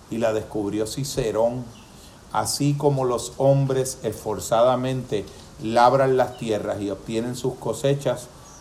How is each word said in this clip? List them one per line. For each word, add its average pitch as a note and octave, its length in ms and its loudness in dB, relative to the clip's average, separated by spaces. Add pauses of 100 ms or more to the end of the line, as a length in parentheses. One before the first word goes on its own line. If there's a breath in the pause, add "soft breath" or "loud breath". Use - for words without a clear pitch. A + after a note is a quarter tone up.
y A#2 80 -6
la A2+ 160 2
descubrió G#2+ 540 -2
Cicerón. A#2+ 760 -2 (680 loud breath)
Así A2 420 0
como C#3+ 320 2
los A#2+ 320 -2
hombres C3+ 640 2
esforzadamente A#2 1200 0 (360 loud breath)
labran B2 560 4
las B2 220 0
tierras G#2 420 -4
y G2+ 80 -2
obtienen A#2 460 -4
sus B2 180 -4
cosechas, C#3 720 -2 (340 loud breath)